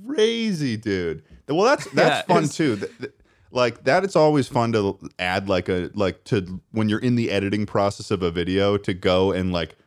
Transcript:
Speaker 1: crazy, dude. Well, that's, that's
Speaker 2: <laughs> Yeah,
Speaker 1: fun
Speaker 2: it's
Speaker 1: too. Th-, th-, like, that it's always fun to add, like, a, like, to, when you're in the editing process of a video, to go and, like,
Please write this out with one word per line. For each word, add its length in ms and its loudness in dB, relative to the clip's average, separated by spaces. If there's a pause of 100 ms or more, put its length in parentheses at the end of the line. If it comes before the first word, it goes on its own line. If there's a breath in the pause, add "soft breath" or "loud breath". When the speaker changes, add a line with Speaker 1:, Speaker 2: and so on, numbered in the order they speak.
Speaker 1:
crazy, 680 0
dude. 460 -4 (260 soft breath)
Well, 160 0
that's, 280 2
that's 240 4
Speaker 2:
<laughs> 20 -
Yeah, 40 -4
Speaker 1:
fun 220 2
Speaker 2:
it's 120 -6
Speaker 1:
too. 200 0
Th-, 140 -8 (100)
th-, 120 -10 (400 soft breath)
like, 320 0
that 200 4
it's 120 -4
always 320 4
fun 240 0
to 260 0 (220)
add, 280 0
like, 200 0
a, 260 -2
like, 300 -2
to, 360 -4 (120)
when 160 0
you're 100 0
in 180 0
the 140 0
editing 360 0
process 440 -2
of 140 0
a 80 0
video, 460 0
to 160 -4
go 380 2
and, 200 -2
like, 240 -4 (100)